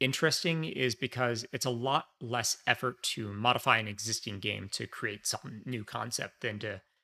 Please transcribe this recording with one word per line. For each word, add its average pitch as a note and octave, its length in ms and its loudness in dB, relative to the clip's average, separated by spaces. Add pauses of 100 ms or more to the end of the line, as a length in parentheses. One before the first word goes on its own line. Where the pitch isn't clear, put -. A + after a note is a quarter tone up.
interesting D#3+ 640 2
is C3 300 0
because A#2+ 580 0
it's C3+ 140 -2
a C3 40 4
lot C3 380 2 (120)
less A#2 360 0 (100)
effort B2 360 2
to G#2+ 300 -2
modify A#2+ 460 6
an G#2+ 100 0
existing G#2 520 -4
game G2+ 300 -4
to - 160 -4
create - 400 -6
some - 400 -4
new A#2 180 -6
concept A#2 560 -6
than G#2+ 200 -4
to G2+ 200 -6 (240)